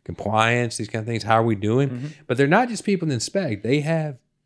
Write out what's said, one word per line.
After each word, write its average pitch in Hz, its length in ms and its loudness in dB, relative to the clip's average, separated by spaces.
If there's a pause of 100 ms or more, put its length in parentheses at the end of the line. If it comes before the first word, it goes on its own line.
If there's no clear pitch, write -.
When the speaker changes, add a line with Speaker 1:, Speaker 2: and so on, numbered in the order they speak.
Speaker 1:
compliance, 113 760 0
these 107 100 -8
kind 113 140 -6
of 110 60 -8
things. 117 160 -4
How 113 100 2
are 113 100 6
we 117 120 2
doing? 113 340 2
Speaker 2:
Mm-hmm. 123 180 -8 (200)
Speaker 1:
But 120 100 -2
they're 139 80 6
not 214 240 4
just 214 160 -8
people 175 220 0
to 147 80 0
inspect. 117 480 -4
They 135 160 2
have 151 400 -4 (260)